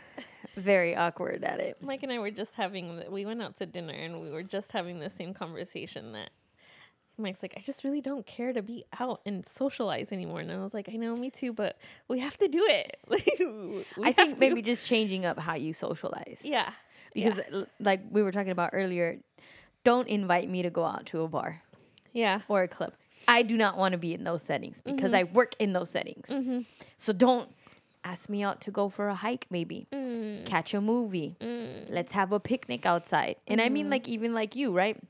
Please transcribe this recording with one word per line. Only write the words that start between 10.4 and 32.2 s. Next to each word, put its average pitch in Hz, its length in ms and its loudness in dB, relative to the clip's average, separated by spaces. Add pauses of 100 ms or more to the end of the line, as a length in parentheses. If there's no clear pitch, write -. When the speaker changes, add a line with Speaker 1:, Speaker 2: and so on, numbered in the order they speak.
Speaker 2:
And 165 120 -6
I 185 60 -6
was 196 160 -8
like, 208 180 -8
"I 226 40 -6
know, 233 200 -2
me 247 140 -4
too, 247 220 -6
but 214 240 -4 (320)
we 247 120 0
have 285 180 -4
to 403 100 4
do 339 200 4
it." - 340 2
<laughs> - 60 -16
Like, - 180 2 (120)
we 214 460 -4 (200)
Speaker 1:
I - 40 4
Speaker 2:
have 247 80 2
Speaker 1:
think 294 180 6
Speaker 2:
to. - 60 2
Speaker 1:
maybe 262 220 6
just 226 240 0
changing 202 380 2
up 170 160 0
how 165 160 -2
you 156 160 -4
socialize. - 720 -6
Speaker 2:
Yeah. 254 260 0 (440)
Speaker 1:
Because 208 220 2
Speaker 2:
Yeah. 196 60 -2 (100)
Speaker 1:
l-, 196 140 -2 (140)
like 190 200 4 (100)
we 208 120 6
were 190 100 2
talking 196 200 0
about 175 220 2
earlier, 180 440 0 (680)
don't 247 240 6
invite 180 400 2
me 180 140 -2
to 175 80 0
go 170 140 0
out - 220 -4
to 160 160 -4
a 160 60 -2
bar 160 340 -4 (500)
Speaker 2:
Yeah. 214 360 2
Speaker 1:
or 202 140 4
a 175 60 0
club. - 240 -6 (360)
I 240 140 10
do 226 140 2
not 202 200 4
wanna 185 220 4
be 165 160 -2
in - 100 -8
those 170 180 -2
settings - 380 -4
because 269 320 0
Speaker 2:
Mm-hmm. 180 180 6
Speaker 1:
I - 20 -16
work 240 260 6
in 202 140 2
those 180 180 0
settings. - 380 -6
Speaker 2:
Mm-hmm. 254 320 -2 (380)
Speaker 1:
So - 140 0
don't 240 360 6 (540)
ask 180 260 -10
me 202 140 -2
out 202 200 -2
to 202 100 -10
go 202 160 2
for 202 200 -4
a 196 60 0
hike, 214 360 -4
maybe. 170 420 -4
Speaker 2:
Mm. 233 540 -6
Speaker 1:
Catch 165 280 0
a 202 60 2
movie. 202 600 0
Speaker 2:
Mm. 233 500 -8
Speaker 1:
Let's 175 220 -4
have 190 200 2